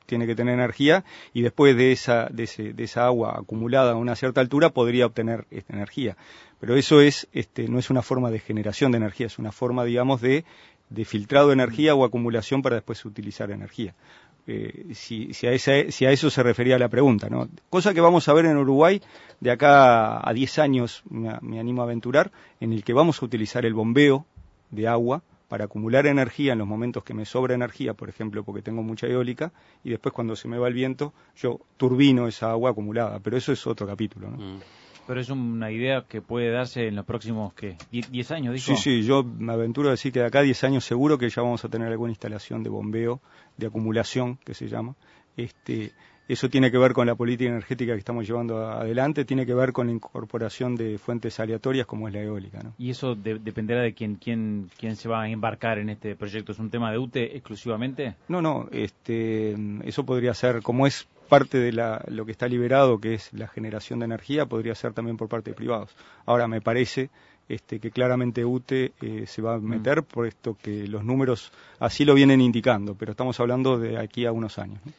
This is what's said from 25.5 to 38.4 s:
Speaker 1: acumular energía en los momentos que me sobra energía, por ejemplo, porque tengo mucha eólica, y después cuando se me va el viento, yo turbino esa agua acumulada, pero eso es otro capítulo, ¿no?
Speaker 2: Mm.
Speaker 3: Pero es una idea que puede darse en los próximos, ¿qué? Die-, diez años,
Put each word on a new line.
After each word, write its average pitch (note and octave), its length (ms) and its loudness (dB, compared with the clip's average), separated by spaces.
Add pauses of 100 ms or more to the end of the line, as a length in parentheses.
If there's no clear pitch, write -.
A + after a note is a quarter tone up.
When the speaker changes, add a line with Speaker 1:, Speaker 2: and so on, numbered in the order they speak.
Speaker 1:
acumular A2+ 420 0
energía C#3 460 0
en A2+ 80 -2
los G2+ 80 -4
momentos A2+ 340 -6
que - 100 -16
me G#2+ 120 -8
sobra B2+ 320 -2
energía, B2 380 -6
por G#2 140 -16
ejemplo, G#2+ 360 -10
porque G#2 180 -12
tengo A2 200 -8
mucha A2+ 260 -6
eólica, B2 440 -4 (300)
y B2 80 -8
después A#2 220 -6
cuando A2+ 240 -6
se - 100 -12
me A#2+ 120 -8
va B2 100 0
el B2 60 -4
viento, C3 380 -4 (240)
yo A#2+ 220 -4 (180)
turbino B2+ 520 4
esa A2+ 240 -4
agua A#2 180 0
acumulada, G#2+ 480 -4
pero G#2 180 -4
eso C3 160 -2
es - 140 -6
otro A2+ 200 -6
capítulo, G2+ 440 -8
¿no? A#2+ 80 -12
Speaker 2:
Mm. G2 220 -12 (480)
Speaker 3:
Pero B2+ 120 -6
es A#2+ 80 -8
una A#2 440 -4
idea B2+ 360 -2
que A2 140 -10
puede A#2 300 -2
darse A#2+ 340 -4
en G#2+ 80 -4
los G2+ 100 -8
próximos, A2 500 -6
¿qué? F#2+ 220 -12 (140)
Die-, A#2+ 220 -6
diez B2 180 -6
años, C3+ 240 -6